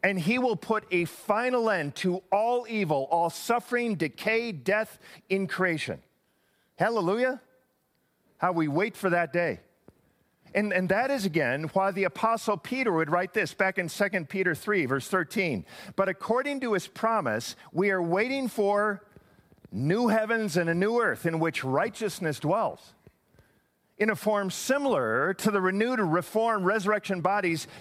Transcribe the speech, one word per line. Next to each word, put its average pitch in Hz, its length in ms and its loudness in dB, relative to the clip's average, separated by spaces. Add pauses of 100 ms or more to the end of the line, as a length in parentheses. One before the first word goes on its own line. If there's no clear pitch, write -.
And 190 160 2
he 196 180 2
will 247 180 2
put 214 360 -2
a 175 140 2
final 233 640 0
end 151 240 -2
to 185 260 -2 (100)
all 233 380 2
evil, 160 400 0
all 170 220 2
suffering, 240 640 -2
decay, 220 560 -2
death 190 480 -2 (300)
in 190 180 0
creation. 160 560 -2 (720)
Hallelujah. 226 680 2 (960)
How 180 140 0
we 165 160 2
wait 180 280 0
for 196 140 0
that 170 240 0
day. 170 280 0 (920)
And, 208 160 0
and 185 180 0
that 240 220 2
is, 247 140 -2
again, 151 380 0 (100)
why 190 180 2
the 190 140 0
Apostle 220 500 0
Peter 247 360 -2
would 160 200 2
write 175 220 0
this 196 200 0
back 190 240 0
in 175 120 -2
Second 190 400 -2
Peter 190 260 0
three, 202 300 0
verse 131 220 -2
thirteen. 175 580 -2 (320)
"But 190 100 2
according 254 540 -2
to 240 120 0
his 180 140 -2
promise, 147 680 -2 (160)
we 196 180 2
are 185 100 0
waiting 233 460 0
for 202 560 0 (680)
new 170 340 2
heavens 220 480 0
and 170 140 2
a 165 40 2
new 214 280 2
earth 156 240 0
in 165 140 0
which 160 260 0
righteousness 160 760 -2
dwells." 165 540 -2 (1040)
In 214 120 2
a 208 60 0
form 202 340 0
similar 175 840 0
to 220 180 0
the 202 80 2
renewed, 208 400 0
reformed, 202 680 0
resurrection 202 540 0
bodies 180 480 0 (140)